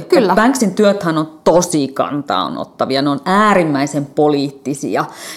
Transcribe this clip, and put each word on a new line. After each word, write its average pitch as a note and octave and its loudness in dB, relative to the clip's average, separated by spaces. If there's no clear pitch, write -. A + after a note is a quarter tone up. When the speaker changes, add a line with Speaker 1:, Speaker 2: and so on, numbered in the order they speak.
Speaker 1:
Kyllä. A#3+ 4
Speaker 2:
Et - 2
Banksin A3 2
työthän G3 2
on D#3 -6
tosi E3 2
kantaanottavia, B2 -4
ne C#3+ 0
on C#3+ -4
äärimmäisen D#3+ 0
poliittisia. C#3+ -2